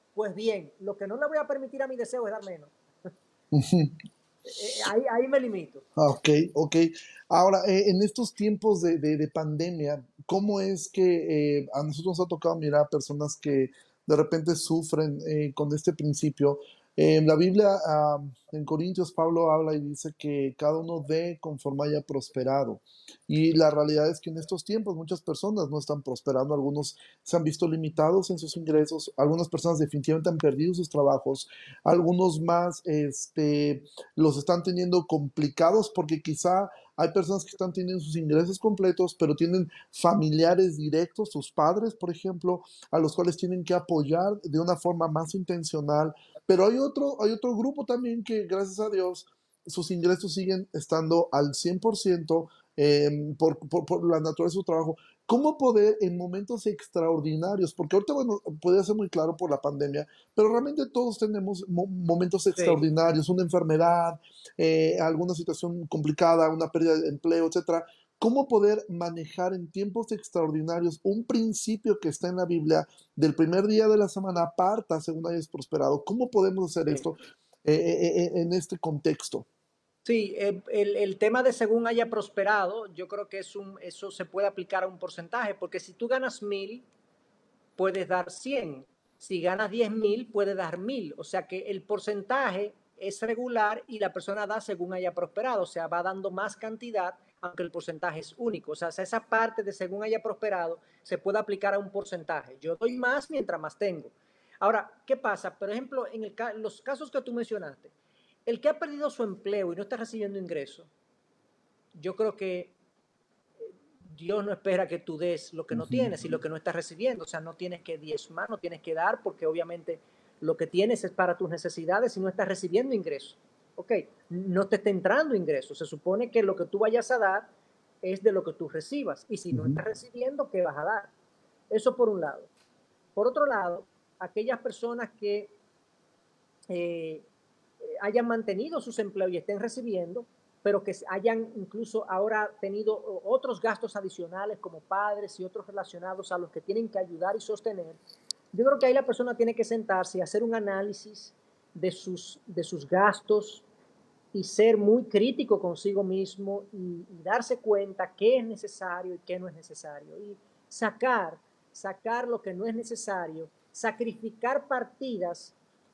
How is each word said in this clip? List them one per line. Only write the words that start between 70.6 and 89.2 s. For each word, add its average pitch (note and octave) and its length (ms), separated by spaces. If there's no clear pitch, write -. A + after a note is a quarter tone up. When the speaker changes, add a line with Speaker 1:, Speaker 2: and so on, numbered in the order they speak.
Speaker 2:
un G#3 220
principio A3 720
que D#3+ 100
está E3 200
en F3+ 80
la F#3 80
Biblia D#3 420
del D3 180
primer F3 320
día G#3+ 220
de G#3+ 80
la G#3 120
semana, F#3+ 340
aparta F#3 580
según E3 260
hayas E3+ 220
prosperado? C#3+ 560
¿Cómo B3 260
podemos F#3+ 460
hacer D#3 140
Speaker 1:
Sí. D3+ 60
Speaker 2:
esto, D#3+ 200
eh, D3+ 100
eh, E3+ 500
eh, F3 60
en E3+ 100
este F3+ 260
contexto? - 680
Speaker 1:
Sí, G#3+ 300
eh, G3+ 340
el, G3+ 260
el G3 200
tema A3 260
de B3+ 120
según A#3 320
haya A#3 240
prosperado, G#3 840
yo F3 140
creo G3+ 220
que G3 80
es F#3+ 180
un, G3 240
eso F3+ 300
se F3 160
puede G3 200
aplicar F#3+ 380
a - 20
un F#3 120
porcentaje, F#3+ 560
porque F3+ 260
si - 140
tú A#3 140
ganas B3+ 340
mil, G3+ 420
puedes F#3 320
dar F3+ 240
cien. F3 540
Si F#3 240